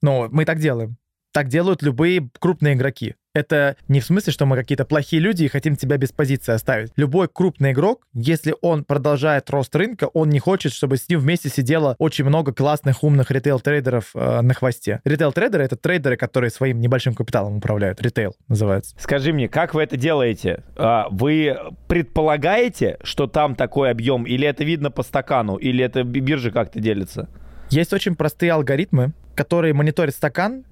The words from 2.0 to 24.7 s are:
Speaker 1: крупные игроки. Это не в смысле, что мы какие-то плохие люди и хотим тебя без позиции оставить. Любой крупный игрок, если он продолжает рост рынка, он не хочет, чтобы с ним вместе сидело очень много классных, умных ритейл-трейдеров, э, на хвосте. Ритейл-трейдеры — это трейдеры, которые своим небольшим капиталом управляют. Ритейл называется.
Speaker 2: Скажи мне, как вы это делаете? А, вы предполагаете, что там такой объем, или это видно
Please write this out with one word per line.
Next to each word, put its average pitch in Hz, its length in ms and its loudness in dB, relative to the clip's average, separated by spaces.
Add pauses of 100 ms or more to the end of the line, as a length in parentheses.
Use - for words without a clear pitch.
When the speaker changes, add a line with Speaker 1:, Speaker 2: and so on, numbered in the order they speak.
Speaker 1:
крупные 151 340 2
игроки. 123 400 -2 (200)
Это 147 420 0 (120)
не 139 120 4
в 113 60 -6
смысле, 180 260 0
что - 140 0
мы 135 100 2
какие-то 131 300 -2
плохие 156 340 0
люди 175 240 0
и 135 40 2
хотим 143 280 -2
тебя 120 220 0
без 127 120 0
позиции 135 440 -2
оставить. 113 420 -2
Любой 151 320 2
крупный 143 440 0
игрок, 175 420 0
если 151 480 0
он 165 200 0
продолжает 143 680 0
рост 139 260 -2
рынка, 220 380 0
он 160 160 2
не 147 80 4
хочет, 180 340 0
чтобы 135 240 -2
с - 140 -4
ним 170 100 2
вместе 147 300 0
сидело 143 480 0
очень 156 260 0
много 139 300 0
классных, 143 500 0
умных 143 260 4
ритейл-трейдеров, 131 840 0
э, 120 260 0
на 123 140 4
хвосте. 117 500 -4
Ритейл-трейдеры — 156 600 0
это 127 120 -4
трейдеры, 139 400 0
которые 123 340 0
своим 127 300 -2
небольшим 120 320 0
капиталом 104 460 -2
управляют. 101 420 -2
Ритейл 113 340 -2 (140)
называется. 104 500 0
Speaker 2:
Скажи 143 360 0
мне, 131 160 0
как 165 240 -2
вы 156 80 2
это 143 160 -4
делаете? 123 640 0 (140)
А, 113 340 2
вы 143 480 0 (300)
предполагаете, 160 1120 0
что - 240 -2
там 147 280 0
такой 135 360 0
объем, 120 340 0
или 127 240 0
это 143 160 -2
видно 147 260 -2